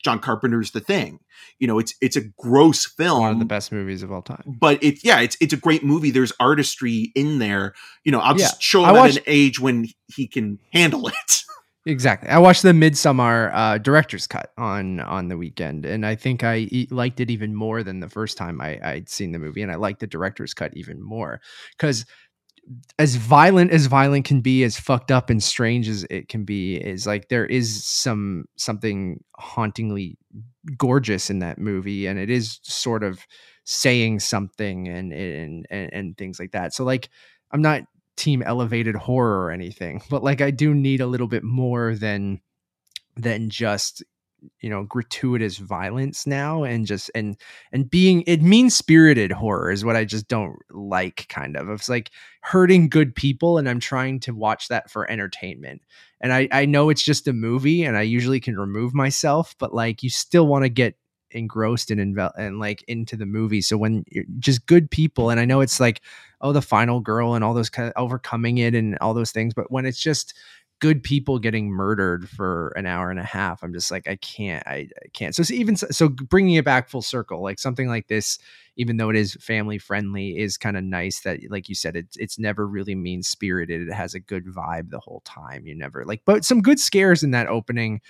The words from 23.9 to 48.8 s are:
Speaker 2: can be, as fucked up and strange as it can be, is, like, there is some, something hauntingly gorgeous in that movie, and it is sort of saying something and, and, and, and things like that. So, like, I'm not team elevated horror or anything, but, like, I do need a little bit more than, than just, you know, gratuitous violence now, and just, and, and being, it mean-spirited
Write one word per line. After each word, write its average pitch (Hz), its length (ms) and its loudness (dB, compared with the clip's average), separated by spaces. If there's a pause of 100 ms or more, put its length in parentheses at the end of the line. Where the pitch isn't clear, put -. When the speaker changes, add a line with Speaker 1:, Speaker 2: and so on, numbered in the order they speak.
Speaker 2:
can 135 160 2
be, 131 220 4
as 110 140 0
fucked 127 320 -2
up 127 200 2
and 110 120 2
strange 117 460 0
as 101 220 -6
it 87 180 -8
can 107 160 -8
be, 95 320 -4
is, 98 300 -8
like, 104 240 -4
there 117 160 0
is 117 400 -2
some, 101 580 -4 (120)
something 101 680 -6 (120)
hauntingly 107 800 -6 (580)
gorgeous 120 540 0
in 98 80 -2
that 82 200 -6
movie, 98 480 -6
and 98 120 -4
it 98 100 -6
is 117 340 -4
sort 113 400 -4
of 95 180 -6 (440)
saying 113 560 2
something 98 680 -6
and, 90 260 -10
and, 82 560 -10
and, 95 240 -8
and 95 240 -10
things 92 200 -12
like 92 140 -12
that. 90 220 -8
So, 131 100 -8
like, 127 240 -4 (440)
I'm 151 100 0
not 156 220 2 (320)
team 135 260 0
elevated 117 540 -2
horror 117 480 0
or 82 80 -4
anything, 90 580 -10
but, 127 140 -2
like, 139 160 0
I 143 100 2
do 147 240 0
need 135 260 0
a 127 60 -4
little 123 220 -4
bit 117 160 -4
more 120 500 -2
than, 101 460 -4 (760)
than 113 320 -4
just, 104 540 -4 (580)
you 113 80 -10
know, 101 160 -6
gratuitous 113 720 -4
violence 104 680 -6
now, 147 380 -4
and 117 200 -2
just, 101 300 -6
and, 107 220 -6 (360)
and 131 160 -2
being, 180 380 6
it 165 160 4
mean-spirited 160 880 8